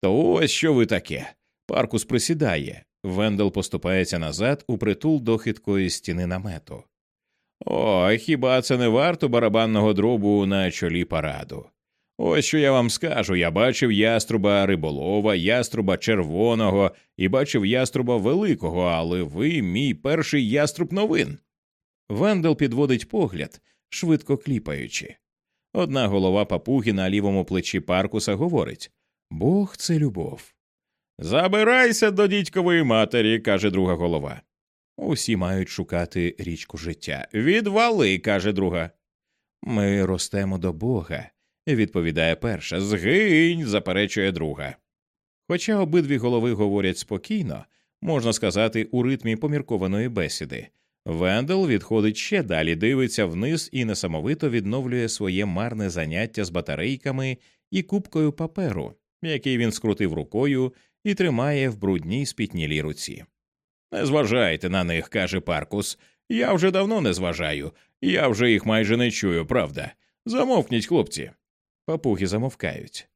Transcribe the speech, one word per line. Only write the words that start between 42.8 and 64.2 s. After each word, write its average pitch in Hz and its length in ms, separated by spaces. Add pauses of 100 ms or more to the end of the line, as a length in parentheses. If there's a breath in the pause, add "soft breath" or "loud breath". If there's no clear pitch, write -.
«Згинь», — 160 840
заперечує 98 640
друга. 73 440 (720)
Хоча 180 280
обидві 156 400
голови 120 360
говорять 101 440
спокійно, 107 680 (360)
можна 120 320
сказати, 110 580
у 123 120
ритмі 123 320
поміркованої 117 760
бесіди, 73 580 (380)
Вендел 117 600
відходить 110 500
ще 196 260
далі, 82 320
дивиться 117 500
вниз 117 460
і 127 140
несамовито 101 640
відновлює 120 600
своє 98 360
марне 104 440
заняття 90 560
з 85 40
батарейками 127 880 (340 soft breath)
і 185 120
купкою 160 480
паперу, 151 640 (280)
який 139 360
він 117 140
скрутив 101 420
рукою 127 600 (300 soft breath)
і 208 100
тримає 139 560
в 107 80
брудній 95 480
спітнілій 78 560
руці. - 440 (640)
«Не - 140
зважайте 113 640